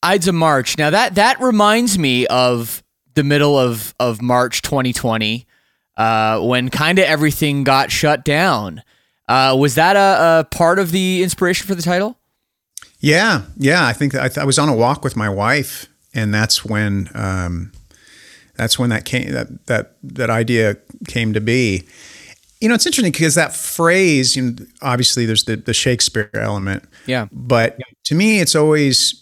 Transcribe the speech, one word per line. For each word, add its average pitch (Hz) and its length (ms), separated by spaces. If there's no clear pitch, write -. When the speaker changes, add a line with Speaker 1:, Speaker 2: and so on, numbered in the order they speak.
Speaker 1:
Ides 175 240
of 190 80
March, 156 420
now 151 140
that, 196 240
that 220 260
reminds 214 580
me 127 280
of 123 560
the 151 80
middle 143 340
of, 120 440
of 117 200
March 123 420
twenty 127 300
twenty, 113 540
uh, 110 440
when 123 300
kinda 170 360
everything 147 560
got 135 300
shut 147 320
down. 143 580
Uh, 131 280
was 135 200
that 170 180
a, 170 460
a 156 100
part 175 300
of 180 100
the 185 320
inspiration 180 440
for 190 100
the 170 60
title? 180 360
Speaker 2:
Yeah, 160 440
yeah. 147 300
I 120 60
think 139 220
that 131 80
I, 131 60
th-, - 100
I 143 60
was 135 140
on 151 100
a 139 60
walk 120 300
with 135 120
my 110 120
wife, 113 580
and 107 180
that's 107 320
when, 104 500
um, 92 580
that's 113 220
when 120 120
that 107 140
came, - 280
that, 127 340
that, 113 360
that 127 280
idea 113 460
came 113 280
to 107 60
be. 110 440
You 220 80
know, 233 60
it's - 120
interesting 247 260
'cause 160 220
that 156 200
phrase, 165 840
you 131 60
know, 123 140
obviously 123 440
there's 110 180
the, 110 120
the 110 180
Shakespeare 113 600
element. 101 500
Speaker 1:
Yeah. 123 260
Speaker 2:
But 120 460
to - 100
me, 208 260
it's 165 140
always 151 680